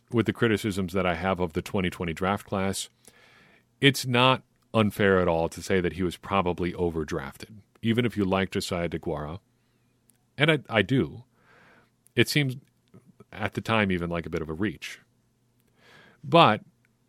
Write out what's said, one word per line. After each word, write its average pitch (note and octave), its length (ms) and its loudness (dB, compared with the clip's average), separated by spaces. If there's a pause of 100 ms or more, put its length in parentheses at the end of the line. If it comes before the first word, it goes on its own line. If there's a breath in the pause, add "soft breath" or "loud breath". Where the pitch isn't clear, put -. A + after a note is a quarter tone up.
(120)
with A2+ 140 2
the G#2 60 0
criticisms G2 600 0
that F#2+ 120 0
I F2+ 120 2
have F2+ 240 -2
of F2 120 -2
the F2 100 -4
twenty F2+ 280 -2
twenty E2+ 220 -6
draft F#2 340 -2
class, F#2+ 420 -4 (920 soft breath)
it's C3+ 260 4
not B2 360 4 (300)
unfair G2+ 480 4
at F2+ 60 2
all E2 220 0
to - 120 -12
say F#2+ 200 0
that F2 140 -2
he F2+ 100 -2
was E2+ 120 -4
probably F2+ 560 -2
overdrafted, E2 840 -6 (260)
even A#2 220 0
if A2 120 -4
you G2+ 80 2
like F#2+ 280 0
Josiah F2 360 -4
DeGuara. D#2 520 -6 (1000)
And D3+ 140 4
I, D3+ 60 2 (120)
I A2 120 4
do. G2+ 420 0 (880 soft breath)
It A#2+ 160 2
seems C3+ 260 0 (760)
at G2 220 -6
the - 80 -6
time G#2 320 0
even F2 160 -2
like E2+ 160 -4
a D#2+ 60 -12
bit E2 100 -4
of D#2 80 -6
a D#2 60 -6
reach. E2 460 -8 (1200 soft breath)
But C3+ 380 6 (460)